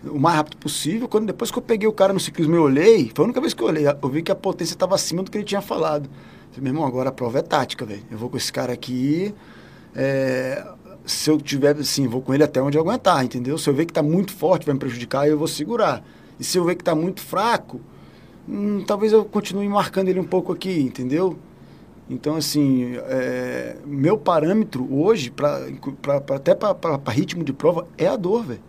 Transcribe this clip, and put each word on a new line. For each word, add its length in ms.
o 140
mais 160
rápido 220
possível. 500
Quando, 200
depois 240
que 60
eu 40
peguei 260
o 60
cara 180
no 80
ciclismo 360
e 20
olhei, 580
foi 80
a 40
única 120
vez 140
que 100
eu 40
olhei, 200
eu 220
vi 120
que 100
a 40
potência 400
tava 200
acima 280
do 80
que 60
ele 80
tinha 160
falado. 480
Falei, 120
"Meu 100
irmão, 140
agora 220
a 20
prova 280
é 20
tática, 440
velho. 260
Eu 60
vou 120
com 80
esse 140
cara 220
aqui, 600
é, 720
se 240
eu 100
tiver, 380
assim, 300
vou 140
com 120
ele 100
até 180
onde 160
eu 40
aguentar, 420
entendeu? 340
Se 120
eu 40
ver 120
que 80
tá 100
muito 300
forte, 320
vai 80
me 60
prejudicar, 480
eu 100
vou 100
segurar. 560
E 40
se 140
eu 80
ver 100
que 80
tá 120
muito 260
fraco, 580
hum, 380
talvez 280
eu 120
continue 420
marcando 420
ele 100
um 60
pouco 280
aqui, 280
entendeu?" 560
Então, 260
assim, 600
é, 800
meu 320
parâmetro 760
hoje 380
pra, 300
pra, 180
pra, 160
até 180
pra, 220
pra, 240
pra 140
ritmo 320
de 80
prova 340
é 100
a 100
dor, 260
velho. 260